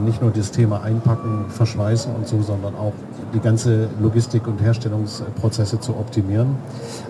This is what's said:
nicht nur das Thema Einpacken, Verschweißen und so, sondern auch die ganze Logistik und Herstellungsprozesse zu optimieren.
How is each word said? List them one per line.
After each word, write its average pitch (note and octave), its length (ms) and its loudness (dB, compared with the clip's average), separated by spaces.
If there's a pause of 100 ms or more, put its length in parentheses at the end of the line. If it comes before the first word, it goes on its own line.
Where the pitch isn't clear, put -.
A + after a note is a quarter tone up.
nicht A2+ 160 2
nur A#2+ 100 4
das G2+ 200 0
Thema G#2 300 4
Einpacken, A2 680 0
Verschweißen A2+ 680 0
und A2 100 -4
so, G#2+ 160 0
sondern G2+ 340 -2
auch G#2 180 -4 (400)
die A2 80 2
ganze A2 480 2 (120)
Logistik A2 460 2
und G#2 140 -2
Herstellungsprozesse G#2+ 1200 0
zu - 160 -6
optimieren. G#2+ 580 0 (540)